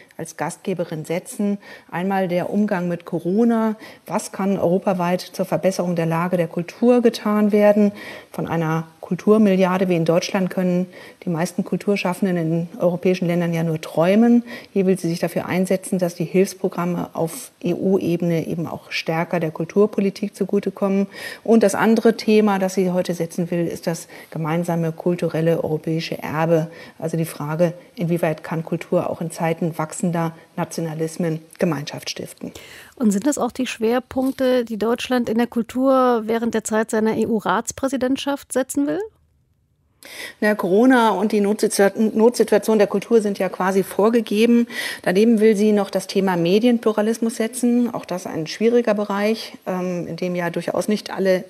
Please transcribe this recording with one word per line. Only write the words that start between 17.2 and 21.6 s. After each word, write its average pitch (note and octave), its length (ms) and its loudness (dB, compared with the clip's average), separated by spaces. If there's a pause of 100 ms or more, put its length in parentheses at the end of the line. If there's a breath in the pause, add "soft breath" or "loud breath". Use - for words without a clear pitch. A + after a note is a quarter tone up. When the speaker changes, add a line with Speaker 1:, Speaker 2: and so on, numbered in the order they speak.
Speaker 1:
E-U-Ebene E3+ 840 0
eben E3 200 -4
auch - 240 -12
stärker E3+ 480 -2
der D#3+ 120 -2
Kulturpolitik G3+ 840 0
zugutekommen. G3 720 -2 (360 loud breath)
Und A3+ 200 6